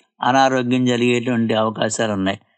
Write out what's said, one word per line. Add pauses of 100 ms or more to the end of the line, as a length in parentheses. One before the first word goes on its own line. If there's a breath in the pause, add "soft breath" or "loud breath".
(220 soft breath)
అనారోగ్యం
జరిగేటువంటి
అవకాశాలు
ఉన్నాయి, (180)